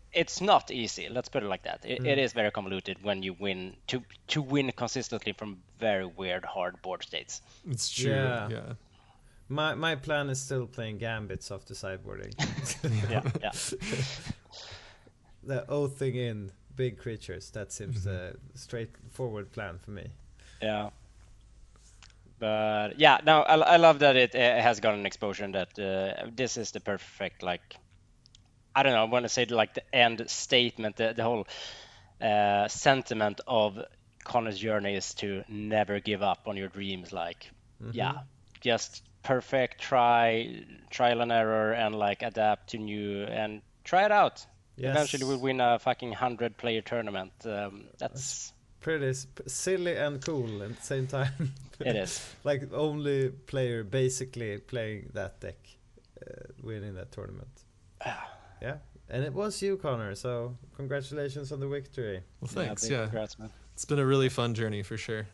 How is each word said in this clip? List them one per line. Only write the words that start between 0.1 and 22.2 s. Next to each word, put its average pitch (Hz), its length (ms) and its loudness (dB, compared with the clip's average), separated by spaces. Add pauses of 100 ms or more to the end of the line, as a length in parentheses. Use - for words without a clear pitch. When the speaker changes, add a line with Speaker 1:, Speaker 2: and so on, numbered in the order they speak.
Speaker 1:
it's - 280 0
not 185 320 4
easy. 104 360 -6
Let's 120 220 -4
put 131 140 -2
it - 20 -4
like 95 160 -4
that. - 220 -8
It, 127 200 -4
it 139 140 2
Speaker 2:
Mm. 139 60 2
Speaker 1:
is 120 80 -2
very 107 180 2
convoluted 95 520 -6
when 101 200 -2
you 95 160 -4
win 95 380 -6 (100)
to, 127 160 -4 (260)
to 156 140 0
win 135 300 0
consistently 113 600 -6
from 101 260 -12 (200)
very 101 260 0
weird, 92 400 -6
hard 90 380 -6
board 92 220 -8
states. - 360 -10 (300)
Speaker 3:
It's 117 180 -4
true. 127 240 -2
Speaker 2:
Yeah. 123 380 0
Speaker 3:
Yeah. 113 220 -10 (760)
Speaker 2:
My, 151 260 -2
my 160 200 -2
plan 143 360 -2
is 131 120 -4
still 131 240 -4
playing 110 320 -8
Gambits 107 520 -6
after 98 240 -12
sideboarding. 95 600 -10
Speaker 1:
<laughs> 113 760 -2
Yeah, 110 120 0 (180)
yeah. - 120 -2
Speaker 2:
<laughs> - 1900 -10
The 131 260 -4
oathing 135 480 -2
in 110 360 -4 (240)
big 127 220 -2
creatures. 98 520 -10
That 104 220 -10
seems 110 320 -6
Speaker 3:
Mm-hmm. 98 60 -2
Speaker 2:
the 90 260 -6 (180)
straightforward 113 960 -10
plan 92 260 -10
for - 140 -16
me. 90 140 -12 (540)
Speaker 1:
Yeah. 104 300 -4 (1500)